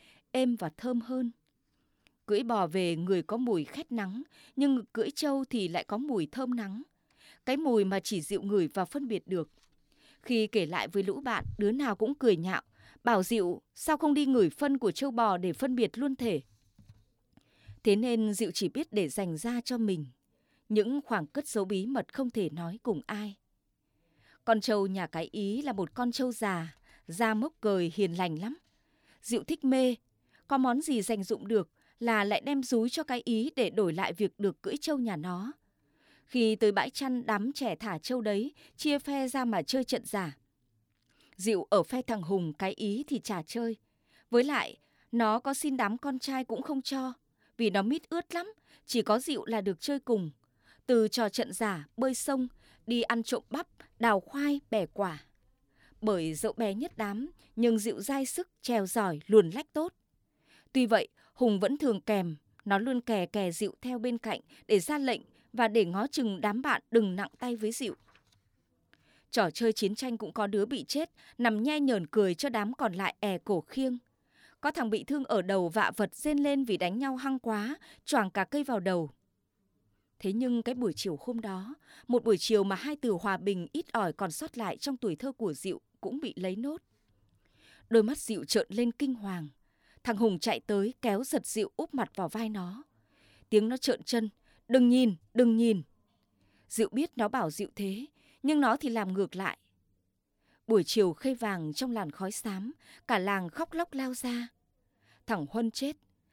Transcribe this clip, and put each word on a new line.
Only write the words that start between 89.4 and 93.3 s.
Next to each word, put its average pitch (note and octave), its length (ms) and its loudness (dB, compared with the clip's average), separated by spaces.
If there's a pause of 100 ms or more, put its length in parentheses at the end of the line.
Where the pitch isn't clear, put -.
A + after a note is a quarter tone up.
Thằng A#3 140 0
Hùng G3+ 220 4
chạy F3 220 0
tới G#3 420 0
kéo A3+ 220 2
giật - 220 -2
Diệu - 300 -2
úp D#4 180 -6
mặt A#3+ 200 -2
vào F3+ 140 -4
vai A3 200 -4
nó. G3+ 340 -8 (680)